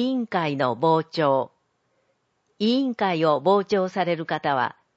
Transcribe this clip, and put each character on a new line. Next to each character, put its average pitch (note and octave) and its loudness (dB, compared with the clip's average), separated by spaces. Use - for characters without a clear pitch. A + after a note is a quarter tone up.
員 B3+ -2
会 D#3+ -2
の B2+ 0
傍 D#3+ 2
聴。 C3+ 0
委 A3 2
員 C4 -2
会 F3+ -2
を D3+ 4
傍 F#3+ 2
聴 F#3+ 0
さ F#3 -4
れ E3+ -2
る D#3+ -8
方 D3+ -2
は、 B2 -2